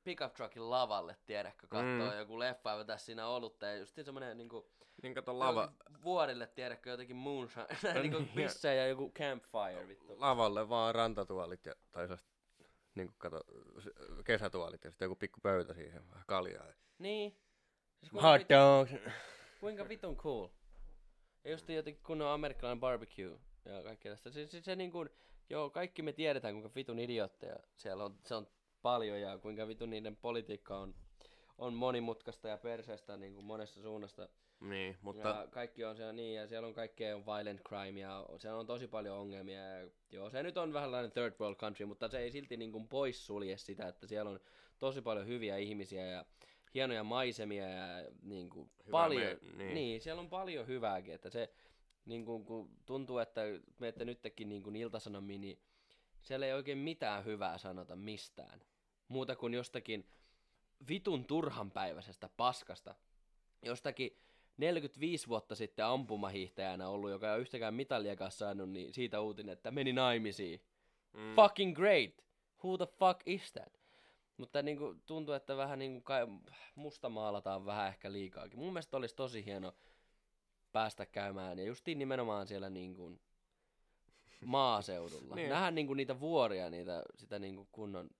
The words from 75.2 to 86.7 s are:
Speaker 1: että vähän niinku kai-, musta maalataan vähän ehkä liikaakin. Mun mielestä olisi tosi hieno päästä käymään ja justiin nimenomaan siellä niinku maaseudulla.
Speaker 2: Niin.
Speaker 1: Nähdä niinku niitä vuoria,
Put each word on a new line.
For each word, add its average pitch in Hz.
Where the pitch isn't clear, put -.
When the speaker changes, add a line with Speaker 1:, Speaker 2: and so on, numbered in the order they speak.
Speaker 1:
että 135
vähän 135
niinku 131
kai-, 127
musta 143
maalataan 101
vähän 101
ehkä 98
liikaakin. 98
Mun 175
mielestä 160
olisi 123
tosi 117
hieno 95
päästä 110
käymään 95
ja 92
justiin 135
nimenomaan 120
siellä 98
niinku 90
maaseudulla. 95
Speaker 2:
Niin. -
Speaker 1:
Nähdä 175
niinku 147
niitä 131
vuoria, 113